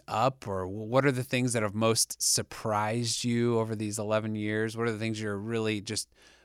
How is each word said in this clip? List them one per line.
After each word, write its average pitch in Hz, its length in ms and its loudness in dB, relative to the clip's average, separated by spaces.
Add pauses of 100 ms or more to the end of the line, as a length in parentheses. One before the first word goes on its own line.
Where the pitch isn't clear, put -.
up, 117 400 0
or 95 180 -2
wh-, 107 240 -8
what 131 160 4
are 143 60 6
the 127 120 -2
things 127 300 0
that 113 100 2
have 104 120 -2
most 113 460 2
surprised 113 1040 0
you 120 340 4
over 110 160 0
these 107 240 -4
eleven 107 360 0
years? 107 420 -2
What 117 100 0
are 113 60 0
the 104 60 -6
things 110 200 -2
you're 104 180 -4
really 110 440 0
just 107 260 -6 (380)